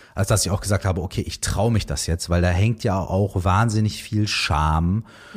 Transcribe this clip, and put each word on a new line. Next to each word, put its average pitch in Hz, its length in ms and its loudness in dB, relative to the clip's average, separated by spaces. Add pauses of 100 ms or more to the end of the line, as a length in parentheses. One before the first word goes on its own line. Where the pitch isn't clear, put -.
(160)
als 107 140 -2
dass 107 160 2
ich 92 60 -4
auch 101 100 0
gesagt 98 240 -2
habe, 92 160 0
„Okay, 98 200 -6
ich - 200 -8
trau - 280 0
mich 110 160 0
das - 220 -6
jetzt“, 85 220 -4
weil 87 120 2
da 87 80 4
hängt 104 340 2
ja 117 160 0
auch 104 440 0
wahnsinnig 107 600 2
viel 107 240 -2
Scham 80 800 0 (320)